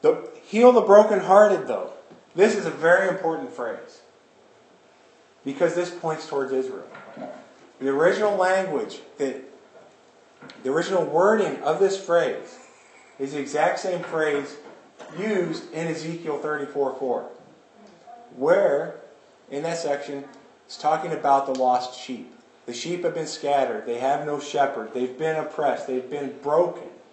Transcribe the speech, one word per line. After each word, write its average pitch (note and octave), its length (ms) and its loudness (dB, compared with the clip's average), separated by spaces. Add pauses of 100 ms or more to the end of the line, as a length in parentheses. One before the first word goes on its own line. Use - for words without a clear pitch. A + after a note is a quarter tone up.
The, - 280 2 (160)
"Heal A#3+ 260 8
the A#3 100 6
brokenhearted," G3 840 8
though. G#2 240 -6 (440)
This G#3 200 4
is F3+ 100 -4
a D#3 60 -4
very F3+ 360 4
important D#3+ 440 -4
phrase - 500 -10 (1400)
because E3 320 0
this F3 140 -2
points - 380 -6
towards C3+ 240 -4
Israel. B2+ 360 -4 (920)
The C3+ 100 -2
original G3 460 2
language, F#3 680 0 (160)
that, C3 260 -4 (1200)
the C3 80 -2
original E3+ 320 0
wording F#3 600 2
of D#3 160 0
this F#3+ 200 2
phrase E3 580 0 (600)
is C#3 160 -6
the D3 60 -6
exact D3+ 400 0
same F3 240 -4
phrase D3 540 -2 (600)
used F3+ 560 -4
in E3 140 -4
Ezekiel D#3+ 500 -6
thirty-four C#3+ 580 -4
four, B2 340 -4 (1040)
where D3+ 600 0 (540)
in C#3+ 140 -8
that E3 140 -4
section C#3+ 480 -6 (400)
it's - 120 -20
talking D#3+ 340 -2
about C#3 360 2
the C3 80 -2
lost B2+ 440 0
sheep. G#2+ 340 -14 (320)
The A#2+ 80 -10
sheep F3 300 -6
have E3 120 -2
been D#3+ 120 -6
scattered. C3 580 -2
They A#2+ 120 -4
have C#3+ 280 -2
no D3 140 -4
shepherd. B2 540 -2
They've B2 240 -4
been D#3+ 200 -2
oppressed. D3 500 -2
They've B2+ 220 -4
been C#3+ 340 -8
broken. E3 460 0 (240)